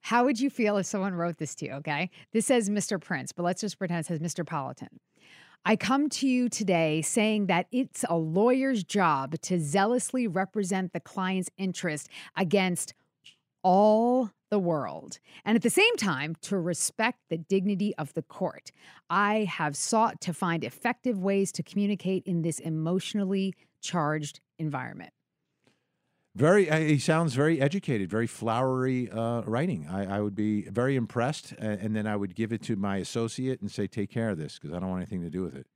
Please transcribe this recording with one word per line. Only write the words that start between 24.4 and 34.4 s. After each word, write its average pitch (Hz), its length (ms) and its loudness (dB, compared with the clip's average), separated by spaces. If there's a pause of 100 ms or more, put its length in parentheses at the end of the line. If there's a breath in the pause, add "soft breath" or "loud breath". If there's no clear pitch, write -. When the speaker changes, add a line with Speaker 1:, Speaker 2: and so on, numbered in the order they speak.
Speaker 1:
environment." 127 540 -6 (1200)
Speaker 2:
Very, 165 360 6
uh, 156 80 4
he 156 200 4
sounds 160 360 2
very 147 260 4
educated, 139 500 0
very 113 160 0
flowery, 127 840 0
uh, 113 320 -2
writing. 113 440 -2
I, 95 300 -4
I 107 40 0
would 104 140 -2
be 107 280 0
very 123 340 0
impressed, 123 560 -2
a-, - 100 -12
and 107 320 -4
then 107 120 -2
I 104 100 -2
would 101 180 -4
give 110 180 -4
it 110 100 -4
to 110 140 -4
my 98 200 -2
associate 117 640 -4
and 98 100 -8
say, 104 160 -4
"Take 101 240 -4
care 113 200 -2
of 87 80 -4
this, 76 200 -10